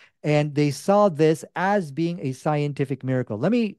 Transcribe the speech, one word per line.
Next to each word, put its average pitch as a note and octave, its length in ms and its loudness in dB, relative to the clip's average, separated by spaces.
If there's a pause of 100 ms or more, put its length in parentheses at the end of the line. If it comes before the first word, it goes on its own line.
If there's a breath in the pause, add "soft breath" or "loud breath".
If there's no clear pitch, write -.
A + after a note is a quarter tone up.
(220 soft breath)
and D3+ 320 2
they D3 160 2
saw G3+ 380 2
this D#3 360 2 (120)
as F#3 340 0
being E3+ 300 -4
a B2+ 120 -4
scientific D3 720 -4
miracle. B2+ 360 -2
Let D#3 120 0
me, A3+ 280 0